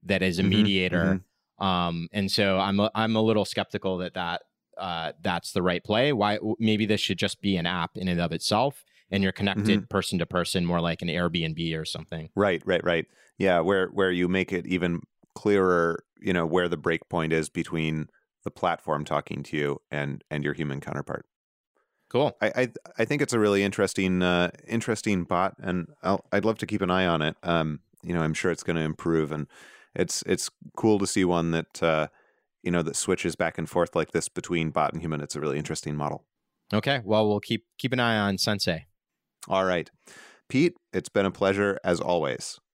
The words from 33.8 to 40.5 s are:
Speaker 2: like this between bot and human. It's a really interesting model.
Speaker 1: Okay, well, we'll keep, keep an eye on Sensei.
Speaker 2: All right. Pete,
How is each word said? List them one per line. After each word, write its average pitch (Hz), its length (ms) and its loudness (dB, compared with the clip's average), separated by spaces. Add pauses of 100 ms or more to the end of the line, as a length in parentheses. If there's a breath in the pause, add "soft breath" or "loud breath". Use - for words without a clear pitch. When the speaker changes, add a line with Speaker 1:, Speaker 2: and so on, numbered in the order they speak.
Speaker 2:
like 80 160 -2
this - 160 -2
between 82 420 -4
bot 76 220 0
and 85 100 -10
human. 78 180 -4
It's 73 160 -10
a 73 40 -6
really 73 180 -2
interesting 76 380 -6
model. 73 280 -6 (480)
Speaker 1:
Okay, 127 320 0
well, 107 240 2
we'll 104 120 2
keep, 110 240 -4 (140)
keep 123 140 -2
an 127 80 0
eye 117 180 4
on 101 200 0
Sensei. 95 480 -2 (600)
Speaker 2:
All 95 160 2
right. 90 260 0 (580 loud breath)
Pete, 147 280 2 (160)